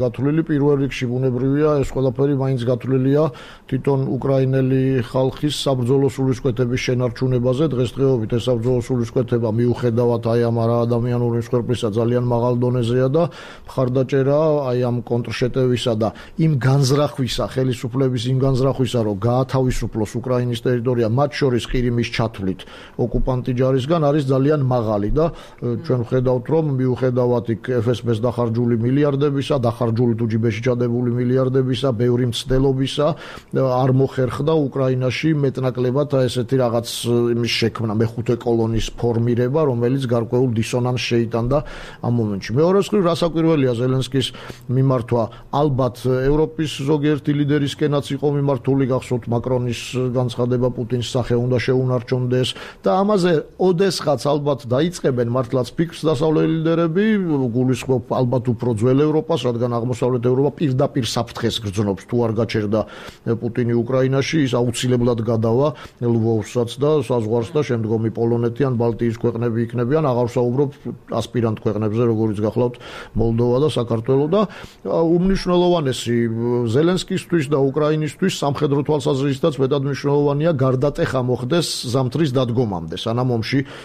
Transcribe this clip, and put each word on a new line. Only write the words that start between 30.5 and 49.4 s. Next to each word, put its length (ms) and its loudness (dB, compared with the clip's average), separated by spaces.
ჩადებული 480 0
მილიარდებისა, 800 0
ბევრი 360 2
მცდელობისა, 800 0
ე, 220 0
არ 220 2
მოხერხდა 640 0
უკრაინაში 800 0
მეტნაკლებად, 720 0
აი, 160 2
ესეთი 320 0
რაღაც, 300 2
ე, 160 0
იმის 240 0
შექმნა, 420 -2
მეხუთე 420 0
კოლონის 540 0
ფორმირება, 720 0
რომელიც 440 0
გარკვეულ 480 0
დისონანსს 520 -2
შეიტანდა 540 0
ამ 180 -2
მომენტში. 380 -2
მეორე 260 4
მხრივ, 240 0
რასაკვირველია 720 2
ზელენსკის 520 0
მიმართვა? 560 2
ალბათ, 480 0
ევროპის 600 0
ზოგიერთი 560 0
ლიდერისკენაც 720 0
იყო 220 -2
მიმართული, 560 0
გახსოვთ, 420 -2
მაკრონის 540 -2